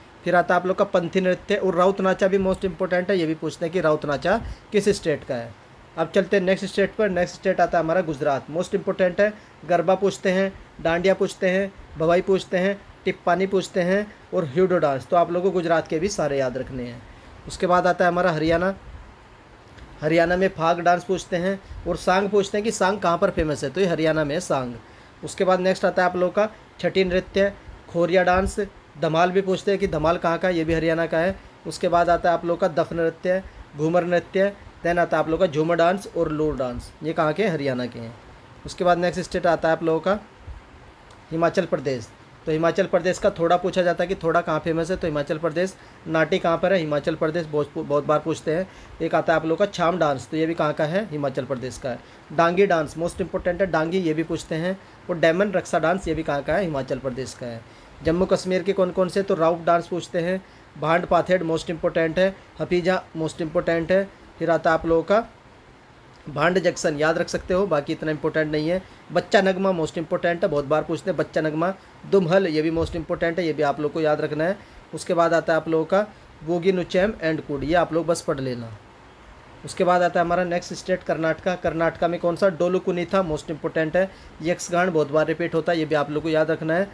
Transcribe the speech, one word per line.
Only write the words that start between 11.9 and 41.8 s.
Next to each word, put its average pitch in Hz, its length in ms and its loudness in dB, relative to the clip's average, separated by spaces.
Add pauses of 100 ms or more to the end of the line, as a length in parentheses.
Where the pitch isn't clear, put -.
भवाई 165 220 4
पूछते 185 380 0
हैं, 196 220 0 (240)
टिप्पानी 180 420 0
पूछते 190 340 -2
हैं, 196 340 0 (200)
और 180 100 0
ह्यूडो 175 340 2
डांस। 139 280 0
तो 185 100 2
आप 170 160 4
लोगों 175 180 0
को 180 80 0
गुजरात 165 300 2
के 165 100 -2
भी 170 100 0
सारे 151 300 -2
याद 131 200 -2
रखने 127 240 -8
हैं। 120 200 -12 (460)
उसके - 180 -4
बाद 180 200 4
आता 180 180 2
है 175 60 4
हमारा 175 220 2
हरियाणा। 165 420 0 (1300)
हरियाणा 170 360 2
में 190 120 2
फाग 170 320 0
डांस 175 240 2
पूछते 185 320 -4
हैं, 190 240 -2 (280)
और 175 80 -2
सांग 196 320 2
पूछते 202 300 0
हैं 208 60 -2
कि 226 60 -2
सांग 196 280 0
कहाँ 170 200 2
पर 190 120 2
famous 156 340 -2
है, 139 60 -4
तो 156 100 -4
ये 196 60 2
हरियाणा 156 380 2
में 143 100 -2
है 175 60 -2
सांग। 131 340 -2 (500)
उसके 175 200 -4
बाद 185 160 4
next 185 240 0
आता 185 180 2
है 180 80 4
आप 185 60 -2
लोगों 180 160 0
का 208 160 0 (320)
छठी 180 240 2
नृत्य, 185 480 0 (360)
खोरिया 175 360 2
डांस। 185 360 2 (400)
धमाल 165 300 2
भी 185 100 2
पूछते 185 300 0
हैं 190 100 2
कि 202 60 0
धमाल 160 300 2
कहाँ 170 220 0
का 185 100 0
है, 180 80 0
ये 160 80 0
भी 160 100 0
हरियाणा 160 320 0
का 160 120 0
है। 185 220 0 (260)
उसके 175 220 -2
बाद 170 220 4
आता 170 180 2
है 170 60 4
आप 170 100 -2
लोगों 170 120 -2
का 185 120 0
दफ 160 240 -2
नृत्य, 170 500 -2 (340)
घूमर 165 280 2
नृत्य, 180 480 0 (320)
then 170 140 0
आता 170 180 2
है 156 60 2
आप 151 60 -8
लोगों 165 180 2
का 165 60 -2
झूमर 160 240 0
dance 180 400 2
और 165 160 0
लूर 151 240 0
dance, 123 360 -6 (100)
ये 156 100 -4
कहाँ 156 200 2
के? 190 140 0
हरियाणा 139 400 -2
के 120 120 -12
हैं। 117 160 -12 (520)
उसके - 180 -4
बाद 175 140 4
next 175 220 0
state 175 260 -2
आता 165 220 2
है 160 40 4
आप 160 100 -2
लोगों 160 180 0
का 190 180 0 (1120)
हिमाचल 165 340 0
प्रदेश। 135 440 -4 (380)